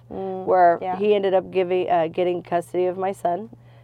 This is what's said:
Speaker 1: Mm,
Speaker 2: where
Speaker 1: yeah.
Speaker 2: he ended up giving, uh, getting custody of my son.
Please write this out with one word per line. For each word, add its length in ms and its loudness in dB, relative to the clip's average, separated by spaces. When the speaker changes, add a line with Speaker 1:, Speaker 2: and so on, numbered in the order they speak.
Speaker 1:
Mm, 320 -8
Speaker 2:
where 380 4
Speaker 1:
yeah. 140 -6
Speaker 2:
he 180 2
ended 200 2
up 160 0
giving, 400 0
uh, 180 2
getting 340 -2
custody 440 -2
of 120 -2
my 140 -4
son. 380 -4